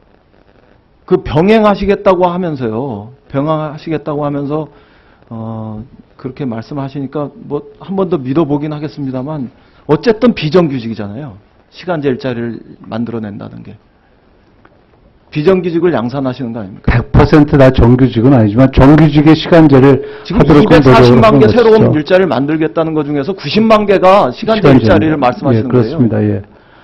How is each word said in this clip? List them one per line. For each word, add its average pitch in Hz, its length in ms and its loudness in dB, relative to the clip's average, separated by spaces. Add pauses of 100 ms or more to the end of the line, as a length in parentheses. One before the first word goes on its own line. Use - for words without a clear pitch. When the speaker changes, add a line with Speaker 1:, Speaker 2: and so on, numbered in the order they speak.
(1080)
Speaker 1:
그 180 140 0
병행하시겠다고 196 1040 0
하면서요. 127 880 -6 (160)
병행하시겠다고 151 960 -6
하면서, 143 420 -6 (600)
어, 113 560 -12 (320)
그렇게 131 300 -12
말씀하시니까 135 880 -10
뭐, - 300 -12 (160)
한 170 160 -12
번 190 160 -2
더 175 80 -2
믿어보긴 143 540 -4
하겠습니다만, 143 760 -10 (380)
어쨌든 220 480 0
비정규직이잖아요. 120 1000 -4 (340)
시간제 156 380 -6
일자리를 117 500 -6 (220)
만들어낸다는 113 840 -10
게. 104 140 -20 (1500)
비정규직을 170 640 0
양산하시는 123 600 -6
거 117 60 -10
아닙니까? 101 320 -4
Speaker 2:
백 120 200 -2
퍼센트 151 460 2
다 131 140 4
정규직은 123 600 2
아니지만, 120 400 2
정규직의 151 640 4
시간제를 143 880 2
Speaker 1:
지금 170 160 -2
Speaker 2:
하도록 151 220 4
그런 165 160 4
Speaker 1:
이백사십만 214 600 6
개 220 80 6
Speaker 2:
노력을 - 20 2
Speaker 1:
새로운 220 320 4
Speaker 2:
하시죠. - 160 2
Speaker 1:
일자리를 185 300 0
만들겠다는 156 680 -4
것 151 120 -2
중에서 147 280 -6
구십만 208 540 0
개가 185 420 4
시간제 214 320 -4
Speaker 2:
시간제입니다. 131 320 4
Speaker 1:
일자리를 156 240 0
말씀하시는 123 480 -2
Speaker 2:
예, 127 60 -6
그렇습니다. 123 460 0
Speaker 1:
거예요. 104 180 -2
Speaker 2:
예. 95 60 -8 (420)